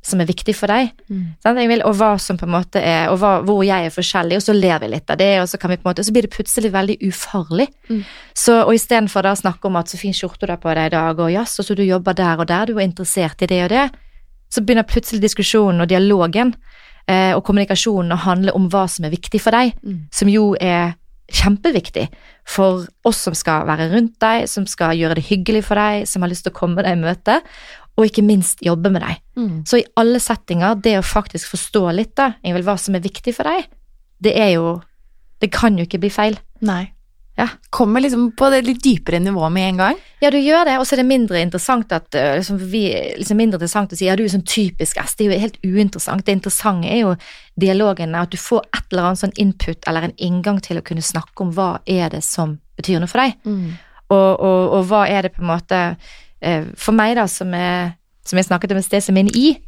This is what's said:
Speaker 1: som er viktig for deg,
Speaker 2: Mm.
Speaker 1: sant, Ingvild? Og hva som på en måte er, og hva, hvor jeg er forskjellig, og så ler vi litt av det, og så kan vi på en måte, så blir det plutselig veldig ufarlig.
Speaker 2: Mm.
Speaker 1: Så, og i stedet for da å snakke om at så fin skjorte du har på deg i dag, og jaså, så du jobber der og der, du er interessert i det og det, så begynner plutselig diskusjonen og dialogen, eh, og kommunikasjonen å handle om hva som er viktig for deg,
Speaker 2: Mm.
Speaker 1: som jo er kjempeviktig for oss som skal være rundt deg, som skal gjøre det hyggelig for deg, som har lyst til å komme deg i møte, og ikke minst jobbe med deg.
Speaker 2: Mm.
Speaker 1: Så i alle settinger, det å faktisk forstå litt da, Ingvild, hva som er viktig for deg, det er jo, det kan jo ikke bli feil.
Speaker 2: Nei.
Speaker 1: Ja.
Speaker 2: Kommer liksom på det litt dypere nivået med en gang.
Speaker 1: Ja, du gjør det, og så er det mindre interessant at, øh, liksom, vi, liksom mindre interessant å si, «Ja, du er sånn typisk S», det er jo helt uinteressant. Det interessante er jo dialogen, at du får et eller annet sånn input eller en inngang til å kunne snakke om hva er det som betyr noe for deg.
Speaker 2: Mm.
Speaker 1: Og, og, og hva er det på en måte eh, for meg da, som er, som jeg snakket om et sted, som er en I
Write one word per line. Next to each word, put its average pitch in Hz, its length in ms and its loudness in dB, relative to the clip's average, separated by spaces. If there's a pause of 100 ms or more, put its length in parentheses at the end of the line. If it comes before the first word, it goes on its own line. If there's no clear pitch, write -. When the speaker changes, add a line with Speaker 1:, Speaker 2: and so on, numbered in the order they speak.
Speaker 1:
som - 140 -2
er 175 80 2
viktig 196 320 -2
for - 140 -4
deg, 233 220 0 (200)
Speaker 2:
Mm. 175 300 -8
Speaker 1:
sant, 240 180 2
Ingvild? 233 240 2
Og 220 80 2
hva 208 240 4
som 190 200 -4
på 175 100 -6
en 175 80 -2
måte 180 260 -2
er, 165 300 0
og 185 100 0
hva, 202 140 4 (100)
hvor 202 160 2
jeg 190 240 2
er 156 80 -6
forskjellig, 180 460 -2
og - 20 -2
så 214 160 2
ler 180 240 4
vi 107 80 -6
litt 156 240 -6
av 151 60 -2
det, 196 80 6 (160)
og - 60 0
så - 120 -10
kan 180 80 -2
vi 180 80 0
på - 80 -12
en 180 60 0
måte, - 120 -4
så 202 80 -2
blir 220 140 4
det 214 80 -10
plutselig 220 400 -2
veldig 196 220 0 (100)
ufarlig. 180 640 -2 (200)
Speaker 2:
Mm. 226 120 -4 (340)
Speaker 1:
Så, 233 220 4 (100)
og 226 80 4
i 226 80 4
stedet 220 320 0
for 196 80 0
da 196 140 2
å - 20 -8
snakke 185 320 -4
om 185 80 -2
at 170 160 -4
så 180 80 -12
fin 196 120 -4
skjorte - 340 -6
du 175 80 -4
har - 20 -16
på 165 160 -2
deg 160 160 0
i 170 60 -2
dag, 160 260 0
og 165 80 2
jaså, 214 320 -2
så 196 160 -2
du 202 80 0
jobber 185 320 0
der 170 240 0
og 165 80 -2
der, 185 160 0
du 214 140 -2
er 196 80 2
interessert 175 580 -2
i - 60 -6
det 180 160 2
og - 20 -4
det, 254 140 2 (680)
så 226 140 -2
begynner 226 240 4
plutselig 220 320 0
diskusjonen 196 640 2
og - 80 -4
dialogen, 196 600 2 (520)
eh, 190 300 4
og 196 80 -2
kommunikasjonen 196 640 0
å 170 140 -2
handle 185 320 2
om 190 160 4
hva 190 160 2
som 165 160 -6
er 156 80 -2
viktig - 260 -4
for 226 140 2
deg, 240 220 2 (100)
Speaker 2:
Mm. 165 260 -10
Speaker 1:
som - 160 2
jo 202 320 4
er 175 360 0 (360)
kjempeviktig 202 760 0 (400)
for 185 400 0 (180)
oss 226 160 2
som 165 160 -4
skal 160 320 -2
være 160 240 -2
rundt 226 260 2
deg, 226 300 2
som 196 180 -4
skal 165 300 0
gjøre 165 180 0
det 160 140 -4
hyggelig 208 340 0
for 208 160 0
deg, 208 280 0
som 180 180 -4
har 175 80 -2
lyst 175 100 -10
til 180 80 -4
å - 60 -18
komme 175 260 -2
deg 175 140 0
i 165 40 0
møte, 208 380 0 (580)
og 220 100 6
ikke 214 160 2
minst 208 400 2
jobbe 170 280 0
med 180 120 0
deg. - 140 -6 (200)
Speaker 2:
Mm. 175 280 -4
Speaker 1:
Så 240 160 4
i - 40 -4 (120)
alle 233 220 4
settinger, 202 640 -2
det 214 160 2
å 190 60 0
faktisk - 480 -4
forstå - 300 -2 (120)
litt 214 220 -4
da, 277 180 2 (100)
Ingvild, 180 220 -2
hva 202 140 0
som 190 160 -2
er 175 80 -4
viktig 214 320 -6
for - 80 -6
deg, 330 240 -2 (540)
det 208 160 2
er 208 180 4
jo, 170 260 -2 (580)
det 214 120 -2
kan 208 260 2
jo 170 80 0
ikke 175 140 -6
bli 202 100 0
feil. 214 280 0 (240)
Speaker 2:
Nei. 190 300 -2 (460)
Speaker 1:
Ja. 233 100 0 (220)
Speaker 2:
Kommer 233 320 2
liksom 240 340 0
på 269 160 4
det 262 140 2
litt 247 180 -2
dypere 175 360 2
nivået 175 320 0
med 190 180 0
en 185 80 -2
gang. 220 220 0 (220)
Speaker 1:
Ja, 285 80 4
du 285 80 2
gjør 311 280 4
det, 262 120 0
og 262 80 0
så - 100 0
er 262 60 0
det 254 80 2
mindre 214 320 2
interessant 196 500 -2
at, 165 240 -4
øh, 139 220 2
liksom, 190 220 -4
vi, 190 220 -4 (360)
liksom 208 220 -2
mindre 220 180 2
interessant 185 340 -2
å 175 60 -10
si, 190 80 -2
«Ja, 190 100 2
du 220 80 0
er 208 60 0
sånn 180 160 -2
typisk 180 520 -2
S», - 180 -6
det 214 120 0
er 196 60 2
jo 185 60 0
helt 214 240 -4
uinteressant. 190 640 -2
Det 202 100 2
interessante 185 560 -2
er 226 100 2
jo 185 140 2 (440)
dialogen, 190 560 2
at 175 160 -2
du 175 60 -10
får - 240 0 (120)
et - 180 -6
eller 180 120 0
annet 185 200 0
sånn 196 140 -4
input 185 500 0
eller 160 160 -2
en - 140 -8
inngang 180 440 -2
til 170 160 -8
å 165 80 -8
kunne 165 180 -6
snakke - 380 -8
om 175 120 -4
hva 185 180 -2 (160)
er 175 220 0
det 160 140 -8
som 156 360 -4 (180)
betyr 175 220 -2
noe 175 100 -2
for 247 140 0
deg. 254 220 -2
Speaker 2:
Mm. 190 260 -4 (380)
Speaker 1:
Og, 190 300 4
og, 185 380 2
og 185 100 2
hva 208 220 4
er 196 140 0
det 185 120 -4
på 170 60 -6
en 170 100 -2
måte 175 300 -2 (600)
eh, 160 240 -2 (100)
for - 160 -4
meg 226 260 2
da, 214 100 2
som 185 260 -6
er, 180 400 0 (320)
som 180 120 -2
jeg 185 80 2
snakket 185 260 -2
om 190 60 2
et 190 80 -2
sted, 202 180 0
som 190 140 2
er 190 80 6
en 202 100 0
I 269 220 4 (100)